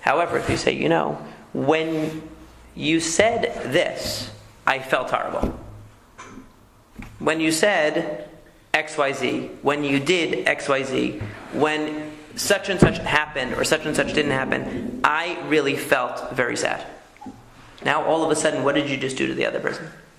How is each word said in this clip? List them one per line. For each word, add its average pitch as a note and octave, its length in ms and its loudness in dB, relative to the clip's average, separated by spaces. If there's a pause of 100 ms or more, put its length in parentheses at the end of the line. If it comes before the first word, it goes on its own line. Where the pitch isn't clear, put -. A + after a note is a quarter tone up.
However, C3+ 360 2
if - 120 -2
you C3+ 80 2
say, C3 160 2
You C#3 160 0
know, D3+ 360 0 (280)
when D#3 760 0 (460)
you D3+ 240 0
said - 720 0
this, - 600 -2 (340)
I C3+ 140 2
felt C3 300 0
horrible. - 480 -2 (1600)
When D#3+ 200 2
you D#3+ 120 4
said E3 800 2 (440)
X, D#3 240 0
Y, C#3 160 2
Z, B2 380 -2 (100)
when D3 220 2
you C#3 160 2
did D#3+ 480 2
X, D3 200 0
Y, C3+ 160 2
Z, B2+ 360 -2 (340)
when D3+ 580 0 (240)
such - 340 0
and F#3 100 0
such E3+ 180 8
happened C#3+ 560 0
or - 100 -2
such D3+ 220 0
and D3+ 100 -2
such D3+ 180 0
didn't D3 180 2
happen, B2+ 720 -2
I E3 440 2
really C#3 280 2
felt B2+ 560 -2
very A#2+ 240 0
sad. - 300 -2 (1000)
Now, D3 220 2
all D#3+ 180 2
of D#3 80 2
a D3+ 40 4
sudden, D3+ 280 0
what C#3 120 4
did D3 140 0
you C3+ 80 -2
just B2+ 200 -4
do C3+ 100 0
to C3 60 -2
the C3 120 0
other C3 140 -2
person? - 280 -4 (320)